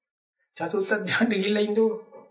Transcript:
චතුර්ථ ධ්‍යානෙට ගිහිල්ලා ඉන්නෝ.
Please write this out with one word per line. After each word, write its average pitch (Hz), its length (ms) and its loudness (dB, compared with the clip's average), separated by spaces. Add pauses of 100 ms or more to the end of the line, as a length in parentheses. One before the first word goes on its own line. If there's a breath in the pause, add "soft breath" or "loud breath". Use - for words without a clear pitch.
(560)
චතුර්ථ 190 440 -2
ධ්‍යානෙට 214 340 0
ගිහිල්ලා 208 300 2
ඉන්නෝ. 214 260 2 (400)